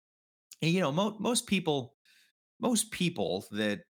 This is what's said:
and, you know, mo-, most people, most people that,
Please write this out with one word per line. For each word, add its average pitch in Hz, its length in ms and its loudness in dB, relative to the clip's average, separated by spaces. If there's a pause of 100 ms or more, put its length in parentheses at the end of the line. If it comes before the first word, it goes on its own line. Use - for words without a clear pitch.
(600)
and, 160 100 2
you 180 80 4
know, 156 120 2
mo-, 208 280 0
most 233 280 0
people, 156 480 0 (640)
most 233 320 0
people 104 600 -2
that, 104 400 -2